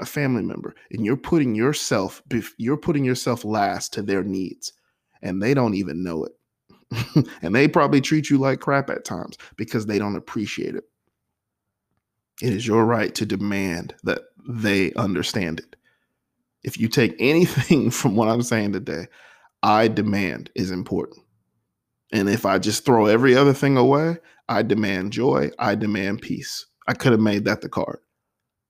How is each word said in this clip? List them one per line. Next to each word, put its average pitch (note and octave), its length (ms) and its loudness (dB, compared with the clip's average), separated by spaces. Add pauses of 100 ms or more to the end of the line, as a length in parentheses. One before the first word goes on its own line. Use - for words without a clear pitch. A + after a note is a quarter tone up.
family C3 380 -2
member, - 320 -8 (160)
and G#2+ 140 -4
you're A#2 120 2
putting C#3 380 0
yourself A2+ 760 -2
bef-, A#2 300 -4
you're B2 180 -2
putting D3 280 -2
yourself B2+ 400 -2
last G2+ 500 -2
to A2 80 -6
their G2 200 0
needs, F#2+ 500 -6 (500)
and F#2+ 200 -4
they B2+ 120 2
don't A#2+ 200 2
even F2+ 280 -4
know E2 220 -6
it. - 80 -10 (1000)
<laughs> - 120 -18
And F2 120 -2
they C#3 140 4
probably C#3+ 320 4
treat D3+ 300 0
you C#3+ 80 4
like C3+ 220 0
crap C#3 300 -2
at - 140 -6
times - 320 -10 (200)
because A2+ 300 -6
they G#2 120 -2
don't G#2 180 -2
appreciate - 580 -8
it. - 100 -10 (1600)
It A#2+ 120 0
is A2 140 -4
your A2 180 4
right A2 300 0
to A2 120 -4
demand G2 680 -4 (100)
that - 180 -4 (260)
they G#2 460 0
understand F2+ 680 -2
it. - 160 -20 (840)
If - 160 -10
you A2+ 100 0
take A2+ 300 2
anything C#3+ 720 2
<laughs> - 80 -4
from G#2 180 0
what A2 120 4
I'm A#2 140 2
saying G#2+ 300 0
today, F#2 340 -6 (560)
I G#2+ 260 6
demand G2+ 680 -2
is F#2+ 160 -4
important. F2+ 500 -6 (920)
And G2+ 160 2
if G#2 180 0
I G2 120 4
just G#2 260 -2
throw A2+ 220 6
every B2 300 6
other C#3 160 6
thing C#3 240 2
away, C#3+ 400 4 (320)
I G#2+ 140 2
demand G2+ 500 0
joy, C3+ 460 2
I G#2 160 0
demand G#2 480 -2
peace. - 440 -10 (200)
I A#2 80 -2
could C3 180 2
have G#2+ 80 4
made G#2 240 2
that G#2 160 0
the - 80 -10
card. - 300 -6 (720)